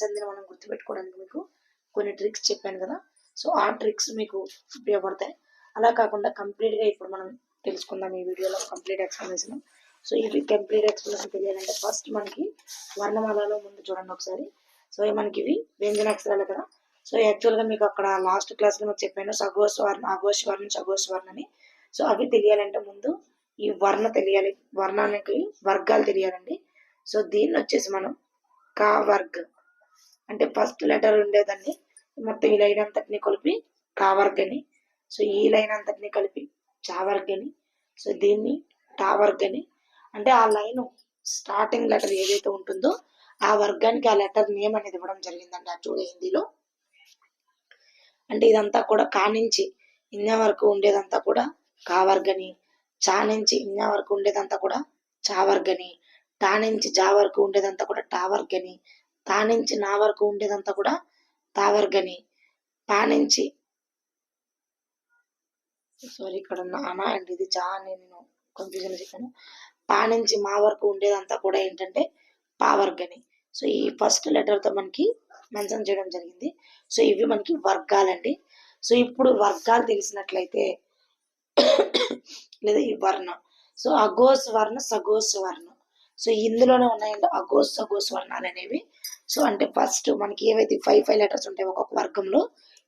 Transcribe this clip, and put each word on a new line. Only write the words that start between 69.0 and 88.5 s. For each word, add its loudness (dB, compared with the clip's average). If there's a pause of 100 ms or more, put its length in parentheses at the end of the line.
చెప్పాను. -14 (580)
పా 2 (120)
నుంచి 2
మా -2 (100)
వరకు 2
ఉండేదంతా 0
కూడా 0
ఏంటంటే -4 (560)
పా 4 (100)
వర్గ్ -2
అని. -16 (360)
So, -10 (140)
ఈ -2 (140)
ఫస్ట్ 0 (100)
లెటర్తో 0
మనకి -2 (480)
మెన్షన్ -6
చేయడం -2
జరిగింది. -10 (420)
So, 0
ఇవి 4
మనకి 0 (120)
వర్గాలండి. 2 (500)
So, -4 (120)
ఇప్పుడు 2 (140)
వర్గాలు 2
తెలిసినట్లయితే, -4 (920)
<coughs> 4 (400)
లేదా 4
ఈ -2 (120)
వర్ణ, 0 (480)
so, -2 (140)
అఘోష్ 6 (120)
వర్ణ, 0 (120)
సఘోష్ 0 (120)
వర్ణ, -10 (520)
so, -2 (180)
ఇందులోనే 6
ఉన్నాయండి 0 (100)
అఘోష్, 2
సఘోష్ -4
వర్ణాలు -8